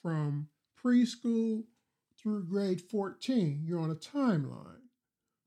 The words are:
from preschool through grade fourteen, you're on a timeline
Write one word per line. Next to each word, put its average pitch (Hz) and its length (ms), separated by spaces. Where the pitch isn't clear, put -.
from 151 460
preschool 226 840
through 214 240
grade 190 360
fourteen, 190 840
you're 170 140
on 160 140
a - 20
timeline 151 880